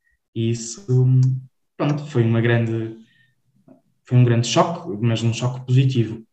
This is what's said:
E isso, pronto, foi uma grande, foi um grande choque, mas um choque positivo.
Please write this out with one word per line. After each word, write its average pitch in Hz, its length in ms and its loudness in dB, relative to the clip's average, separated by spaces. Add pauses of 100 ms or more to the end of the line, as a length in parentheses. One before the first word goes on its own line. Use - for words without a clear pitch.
(340)
E 113 160 -2
isso, - 360 -10 (920)
pronto, 147 300 -2
foi 117 180 0
uma 113 160 2
grande, 113 560 -2 (1080)
foi 123 140 2
um 123 60 8
grande 117 220 2
choque, - 420 -2 (120)
mas 113 220 -2
um 113 100 0
choque - 340 -6
positivo. 127 680 0